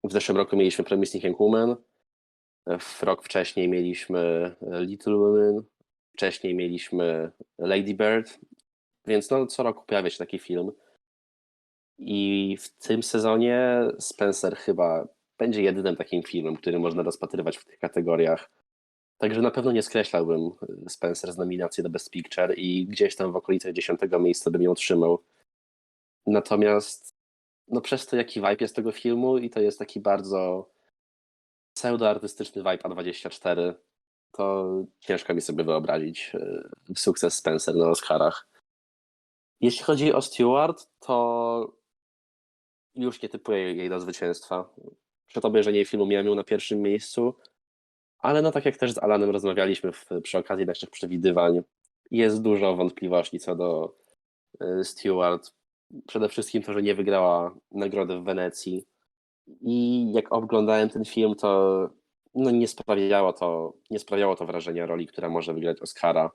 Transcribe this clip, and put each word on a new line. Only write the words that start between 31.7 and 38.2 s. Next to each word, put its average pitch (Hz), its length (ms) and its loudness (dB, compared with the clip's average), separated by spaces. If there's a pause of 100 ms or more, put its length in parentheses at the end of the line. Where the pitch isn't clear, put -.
pseudoartystyczny 107 840 -2
vibe 92 240 -2
A 92 40 -4
dwadzieścia 90 400 -8
cztery, 87 460 -2 (560)
to 98 360 -2 (320)
ciężko - 340 -4
mi 85 80 0
sobie 80 220 -4
wyobrazić, 78 680 -2 (580)
y, 95 60 -10
sukces - 380 0
Spencer 80 420 -2
na 82 140 6
Oscarach. 80 580 0 (1120)